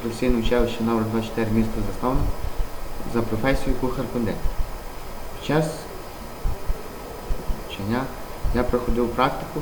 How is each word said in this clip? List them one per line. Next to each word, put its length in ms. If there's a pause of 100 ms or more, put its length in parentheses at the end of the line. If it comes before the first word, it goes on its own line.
професійне 380
училище 440
номер 200
двадцять 260
чотири, 220
місто 220 (200)
Засновник, 360 (840)
за 80
професією 600
кухар-кондитер. 680 (920)
Під 80
час 180 (2000)
навчання 420 (520)
я 80
проходив 460
практику 520